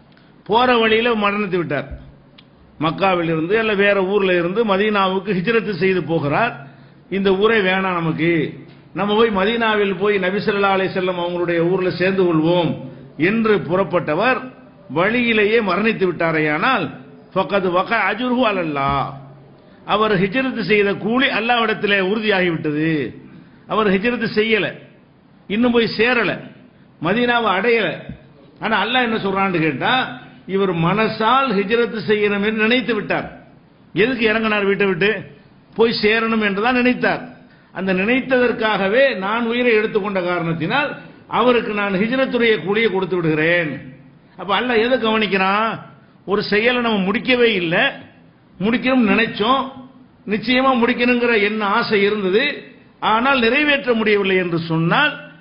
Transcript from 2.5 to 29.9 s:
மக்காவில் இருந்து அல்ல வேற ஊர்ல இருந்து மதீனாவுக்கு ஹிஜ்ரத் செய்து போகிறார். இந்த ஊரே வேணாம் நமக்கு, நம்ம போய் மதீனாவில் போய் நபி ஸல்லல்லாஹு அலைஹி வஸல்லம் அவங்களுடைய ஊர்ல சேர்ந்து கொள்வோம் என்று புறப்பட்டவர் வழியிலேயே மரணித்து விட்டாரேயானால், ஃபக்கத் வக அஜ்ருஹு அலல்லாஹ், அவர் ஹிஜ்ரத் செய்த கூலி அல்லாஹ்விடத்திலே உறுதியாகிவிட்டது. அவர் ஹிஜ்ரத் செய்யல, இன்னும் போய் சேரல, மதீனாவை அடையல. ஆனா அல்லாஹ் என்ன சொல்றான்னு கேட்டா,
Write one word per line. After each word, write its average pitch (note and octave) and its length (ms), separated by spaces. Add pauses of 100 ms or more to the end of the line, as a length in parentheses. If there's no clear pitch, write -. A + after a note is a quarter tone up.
மக்காவில் E3+ 440
இருந்து E3 340
அல்ல A3 160
வேற G3 300
ஊர்ல F#3+ 280
இருந்து F3+ 320
மதீனாவுக்கு G3 680
ஹிஜ்ரத் G#3 380
செய்து F#3 320
போகிறார். D#3+ 640 (440)
இந்த G3 260
ஊரே A3 240
வேணாம் F#3+ 340
நமக்கு, E3 640 (360)
நம்ம G#3 200
போய் A3+ 160
மதீனாவில் G#3 680
போய் G3+ 200
நபி F#3 200
ஸல்லல்லாஹு G3 420
அலைஹி F#3 100
வஸல்லம் F#3 280
அவங்களுடைய F3 400
ஊர்ல F#3 320
சேர்ந்து F#3 340
கொள்வோம் E3 640 (280)
என்று G#3+ 420
புறப்பட்டவர் F3 960 (360)
வழியிலேயே A3 720
மரணித்து G3 460
விட்டாரேயானால், E3 840 (440)
ஃபக்கத் F#3+ 360
வக F#3+ 440
அஜ்ருஹு B3 300
அலல்லாஹ், C#3 680 (760)
அவர் G#3 340
ஹிஜ்ரத் A#3 400
செய்த G3+ 340
கூலி A3+ 320
அல்லாஹ்விடத்திலே A3 720
உறுதியாகிவிட்டது. E3 1160 (500)
அவர் G#3 240
ஹிஜ்ரத் G#3+ 440
செய்யல, G#3+ 400 (720)
இன்னும் A#3 260
போய் A#3 260
சேரல, A3 560 (480)
மதீனாவை A#3 480
அடையல. G3 480 (640)
ஆனா G3+ 240
அல்லாஹ் B3 180
என்ன A3+ 140
சொல்றான்னு F#3+ 440
கேட்டா, D#3+ 640 (220)